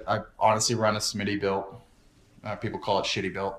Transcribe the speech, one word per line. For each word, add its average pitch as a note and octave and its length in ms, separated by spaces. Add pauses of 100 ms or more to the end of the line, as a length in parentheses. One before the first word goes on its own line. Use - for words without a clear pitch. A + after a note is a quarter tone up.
I G#2+ 120 (200)
honestly A2 360
run G#2+ 200
a G#2+ 40
Smittybilt. G2+ 680 (800)
Uh, G#2+ 120
people G2 240
call G2 200
it F#2+ 60
Shittybilt, F#2+ 540